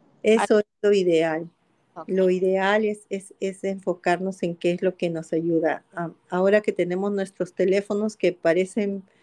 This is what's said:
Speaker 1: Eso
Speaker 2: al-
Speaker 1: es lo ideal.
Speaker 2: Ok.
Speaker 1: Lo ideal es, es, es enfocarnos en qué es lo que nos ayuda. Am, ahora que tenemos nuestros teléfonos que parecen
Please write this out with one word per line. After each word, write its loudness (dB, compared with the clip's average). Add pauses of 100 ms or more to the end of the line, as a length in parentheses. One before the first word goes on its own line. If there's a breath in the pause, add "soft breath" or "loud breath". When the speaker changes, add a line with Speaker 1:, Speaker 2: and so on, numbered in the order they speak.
(220)
Speaker 1:
Eso 2
Speaker 2:
al- 4
Speaker 1:
es -2 (160)
lo 4
ideal. 2 (460)
Speaker 2:
Ok. -16
Speaker 1:
Lo 2
ideal 2
es, -4 (100)
es, -12
es -6
enfocarnos -4
en -4
qué -2
es -6
lo 0
que -4
nos -8
ayuda. 0 (100)
Am, -8 (160)
ahora 2
que -2
tenemos -2
nuestros -6
teléfonos -2
que 0
parecen -2 (200 soft breath)